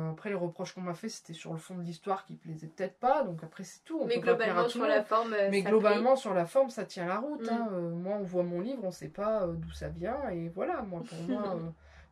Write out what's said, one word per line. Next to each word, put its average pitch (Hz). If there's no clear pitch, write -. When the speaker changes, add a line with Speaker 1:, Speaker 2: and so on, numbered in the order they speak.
Speaker 1:
Après, 160
les 202
reproches 175
qu'on 185
m'a 180
fait, 220
c'était -
sur 165
le 160
fond 185
de 175
l'histoire 175
qui 165
plaisait 160
peut-être 185
pas, 269
donc 165
après, 180
c'est -
tout, 320
on 247
Speaker 2:
Mais 233
Speaker 1:
peut -
pas -
plaire 220
à 233
Speaker 2:
globalement, -
Speaker 1:
tout 240
le 240
Speaker 2:
sur 240
Speaker 1:
monde. 214
Speaker 2:
la 214
forme, 226
euh, 202
Speaker 1:
Mais 196
Speaker 2:
ça 196
Speaker 1:
globalement, 214
Speaker 2:
plaît. 269
Speaker 1:
sur 202
la 175
forme, 262
ça 202
tient 175
la 185
route, 277
Speaker 2:
Mm. 233
Speaker 1:
hein. 233
Euh, 175
moi, 180
on 196
voit 180
mon 175
livre, 247
on 185
sait 160
pas, 208
euh, 170
d'où 165
ça 151
vient, 175
et 170
voilà, 254
moi, 175
pour 165
moi, 208
Speaker 2:
<laughs> 190
Speaker 1:
euh, 165